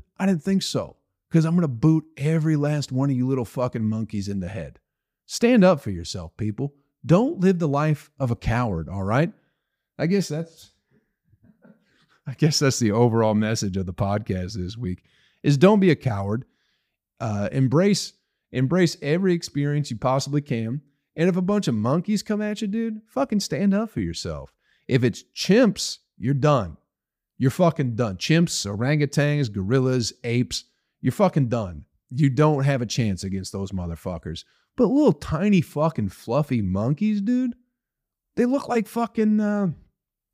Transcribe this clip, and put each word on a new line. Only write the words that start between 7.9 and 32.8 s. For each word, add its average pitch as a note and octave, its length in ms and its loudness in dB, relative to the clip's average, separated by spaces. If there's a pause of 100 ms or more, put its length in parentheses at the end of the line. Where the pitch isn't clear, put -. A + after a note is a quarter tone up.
of B2+ 120 -2
a A#2 40 0
coward, A2 540 -2
all F#2+ 140 -6
right? A#2+ 280 0 (640)
I C#3+ 100 -2
guess G3 200 0
that's, - 440 -10 (1500)
I C3+ 80 -10
guess D3+ 260 2
that's C3+ 200 2
the A2 120 2
overall A2+ 440 4
message G#2+ 420 -2
of F#2+ 80 -4
the F#2 80 -10
podcast G2 640 -4
this F#2+ 220 -8
week, F#2 260 -8 (400)
is C#3+ 140 2
don't G3 220 6
be F#3+ 120 6
a C#3+ 40 4
coward. G#2 500 -4 (760)
Uh, G#2 320 -4
embrace, D3 640 2 (380)
embrace D#3 500 0
every F3+ 320 0
experience D3 580 -4
you A#2+ 60 -6
possibly C#3 440 0
can. A#2+ 400 -6 (340)
And E3+ 140 2
if F3+ 80 0
a F#3+ 40 0
bunch G3+ 260 0
of B2+ 80 0
monkeys D#3+ 480 0
come G#3 180 -4
at G#3+ 200 -6
you, A3 60 -4
dude, A3 400 -4
fucking B3+ 340 -2
stand F#3+ 320 0
up G#3+ 180 -2
for - 100 -6
yourself. E2 520 -8 (340)
If A#2+ 160 4
it's - 200 0 (120)
chimps, - 640 2 (180)
you're B2+ 160 -2
done. B2+ 440 0 (600)
You're C3 140 2
fucking D3 440 0
done. G#2+ 220 -2
Chimps, E3 480 0
orangutans, C#3+ 840 0
gorillas, A#2+ 600 0 (120)
apes, A#2+ 420 -2 (360)
you're B2+ 120 0
fucking F3+ 340 2
done. G2+ 380 -6 (240)
You C#3 200 2
don't C#3+ 360 2
have C#3 160 0